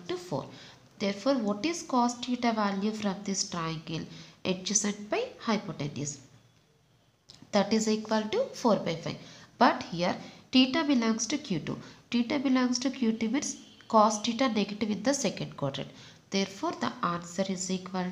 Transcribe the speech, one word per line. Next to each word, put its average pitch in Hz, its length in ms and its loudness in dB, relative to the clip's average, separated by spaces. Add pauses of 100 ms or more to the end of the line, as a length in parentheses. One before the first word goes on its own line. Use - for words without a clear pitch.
to 359 80 -4
four. - 300 -4 (540)
Therefore, 202 360 0
what 208 300 0
is 339 180 -2
cos 240 360 2
theta 247 340 0
value 202 380 0
from 208 320 -2
this - 260 -2
triangle? 160 560 -4 (400)
Adjacent 202 640 -2
by 415 140 0 (160)
hypotenuse. 147 800 -4 (1300)
That 202 220 4
is 220 160 4
equal 214 320 2
to 403 320 0
four 214 240 4
by 165 180 -2
five. - 220 -6 (400)
But 269 260 6
here 175 320 0 (380)
theta 262 320 6
belongs 226 420 2
to 294 100 0
Q 175 220 -2
two. 143 180 -4 (320)
Theta 240 300 2
belongs 254 400 2
to 277 100 0
Q 226 220 2
two 220 180 0
means - 280 -2 (320)
cos 220 320 8
theta 247 260 2
negative 208 420 0
in 202 140 -2
the 277 100 4
second - 440 -4
quadrant. 139 320 -4 (400)
Therefore, 196 500 -2
the 233 140 -2 (100)
answer 175 460 -2
is 185 200 -4
equal 185 420 -2